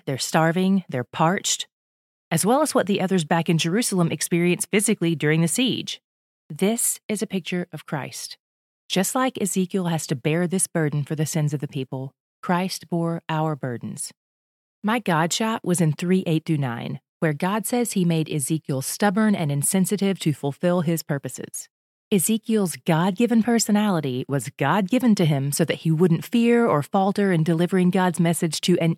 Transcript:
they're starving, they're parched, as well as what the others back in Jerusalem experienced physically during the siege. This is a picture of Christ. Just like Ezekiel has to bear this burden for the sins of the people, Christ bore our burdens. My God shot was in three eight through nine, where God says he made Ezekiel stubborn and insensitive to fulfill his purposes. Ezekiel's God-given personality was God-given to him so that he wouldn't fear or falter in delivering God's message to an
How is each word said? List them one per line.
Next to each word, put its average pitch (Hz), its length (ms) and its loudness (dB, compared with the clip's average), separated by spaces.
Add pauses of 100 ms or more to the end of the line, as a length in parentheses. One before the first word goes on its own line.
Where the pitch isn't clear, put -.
they're 135 120 -2
starving, 180 720 2
they're 123 140 -4
parched, - 640 -2 (640)
as 165 140 0
well 269 180 4
as - 100 -2
what 233 140 2
the 202 140 0
others 180 240 0
back 165 220 0
in 165 120 4
Jerusalem 175 520 0
experienced 175 600 0
physically 196 420 2
during 156 280 2
the 170 60 4
siege. 202 540 -2 (480)
This 196 580 -2
is 214 140 -4
a 214 60 -4
picture 180 440 -6
of 151 140 -14
Christ. - 540 -10 (480)
Just - 260 0
like 262 260 0
Ezekiel 190 460 -2
has 165 220 -2
to 156 80 -2
bear 160 320 0
this 185 180 -2
burden 147 380 -2
for 160 100 -8
the 151 140 -2
sins 151 260 -2
of 143 60 -4
the 143 80 -6
people, 131 480 -8 (260)
Christ 185 480 -4
bore 165 400 -2
our 156 260 -2
burdens. 120 560 -8 (720)
My 214 140 0
God 170 340 0
shot 226 320 -4
was 175 160 0
in 156 140 2
three 185 320 0
eight 160 200 0
through 160 120 0
nine, 131 420 -6 (200)
where 156 140 0
God 190 340 -2
says 240 240 -2
he 185 140 2
made 160 260 0
Ezekiel 151 500 -4
stubborn 208 540 0
and 143 160 -2
insensitive 190 680 0
to 151 140 0
fulfill 175 480 -2
his 165 220 -2
purposes. - 640 -8 (420)
Ezekiel's 214 640 0 (120)
God-given 202 560 2
personality 208 840 0
was 135 300 -2
God-given 202 560 2
to 180 120 4
him 143 260 2
so 170 120 0
that - 180 -2
he 160 100 0
wouldn't 160 340 2
fear 233 400 2
or 147 160 2
falter 196 500 2
in 160 120 4
delivering 175 480 2
God's 185 280 2
message 165 420 0
to 180 180 2
an 165 180 0